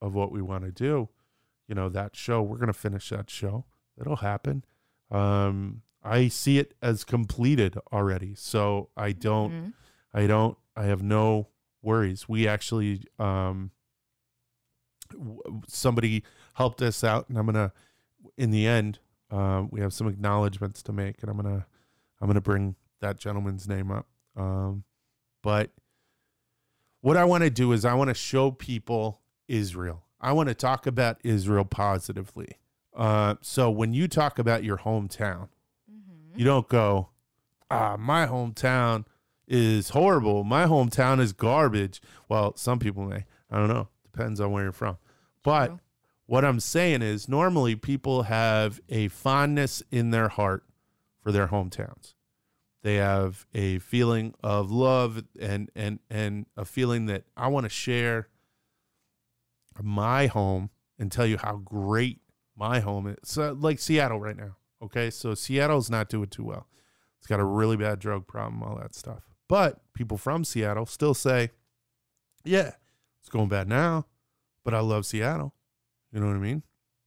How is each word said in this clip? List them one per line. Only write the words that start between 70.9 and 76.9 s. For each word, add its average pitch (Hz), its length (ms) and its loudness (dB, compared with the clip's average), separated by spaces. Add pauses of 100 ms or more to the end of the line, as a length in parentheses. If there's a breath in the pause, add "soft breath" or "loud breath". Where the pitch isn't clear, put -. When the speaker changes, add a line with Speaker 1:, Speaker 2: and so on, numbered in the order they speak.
Speaker 1:
say, 123 360 0 (960)
"Yeah, 180 280 2 (480)
it's - 80 -20
going 110 200 0
bad 98 200 0
now, 156 380 2 (580)
but 117 100 -2
I 110 60 2
love 107 260 0
Seattle." 143 480 -4 (580)
You 107 80 -4
know 104 60 0
what 101 100 0
I 98 40 -4
mean? 123 220 -4 (440)